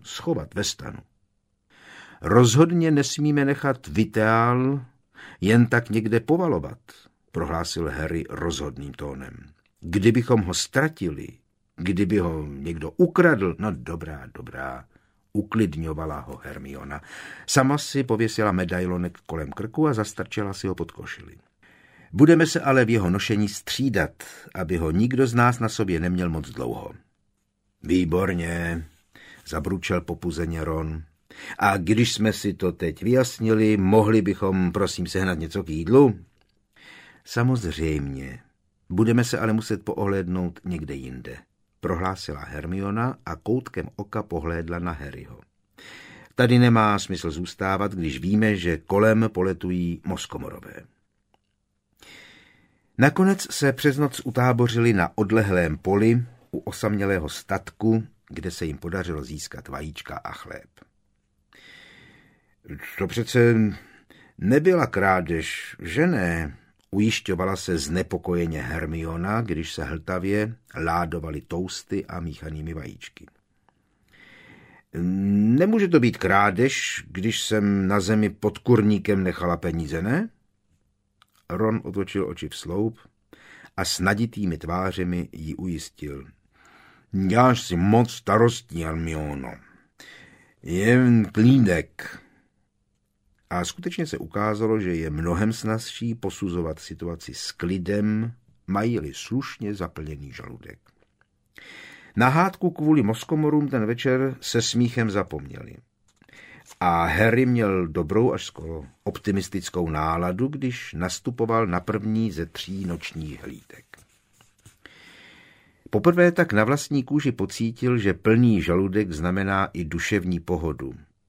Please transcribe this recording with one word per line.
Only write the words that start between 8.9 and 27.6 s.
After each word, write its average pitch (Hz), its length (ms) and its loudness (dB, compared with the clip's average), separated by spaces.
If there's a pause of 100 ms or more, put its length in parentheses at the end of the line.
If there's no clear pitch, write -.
tónem. 65 400 -12 (460)
"Kdybychom 110 640 2
ho 90 120 -4
ztratili, 117 760 -4 (480)
kdyby 92 420 0
ho 82 300 -2
někdo 76 440 -10
ukradl," 139 680 2
"No 107 120 -2
dobrá, 76 640 -10
dobrá," 64 520 -12 (480)
uklidňovala 80 840 -2
ho - 240 -14
Hermiona. 69 580 -14 (460)
Sama 139 300 2
si 139 260 -4
pověsila 113 480 0
medailonek 90 760 -2
kolem 78 260 -8
krku 117 360 -2
a 143 60 2
zastrčila 107 600 -4
si 95 140 -6
ho 90 80 -2
pod - 160 -8
košili. - 440 -16 (800)
"Budeme 156 340 8
se 160 120 -2
ale 131 260 6
v 110 40 2
jeho 104 200 2
nošení 101 400 0
střídat, - 720 -2 (320)
aby 87 220 -4
ho 80 140 0
nikdo 120 360 2
z 113 60 -4
nás 120 260 4
na 113 100 -2
sobě 92 300 -2
neměl 90 300 0
moc 78 200 -4
dlouho." 60 420 -8 (920)